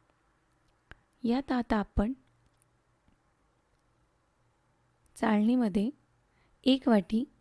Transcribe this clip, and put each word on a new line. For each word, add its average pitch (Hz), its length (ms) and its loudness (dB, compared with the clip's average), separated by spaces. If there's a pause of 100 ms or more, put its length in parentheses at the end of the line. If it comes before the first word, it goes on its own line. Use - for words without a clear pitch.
(1200)
यात 247 300 -4
आता 240 240 -2
आपण 208 360 -2 (3000)
चाळणीमध्ये 220 760 0 (760)
एक 262 240 2
वाटी 220 360 0 (160)